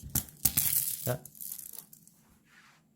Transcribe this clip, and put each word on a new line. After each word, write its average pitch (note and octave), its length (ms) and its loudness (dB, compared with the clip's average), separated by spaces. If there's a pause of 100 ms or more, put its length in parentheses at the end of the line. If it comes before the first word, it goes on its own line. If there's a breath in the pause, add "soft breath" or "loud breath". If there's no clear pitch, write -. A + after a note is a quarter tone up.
(1040)
자, B2 180 4 (1700 soft breath)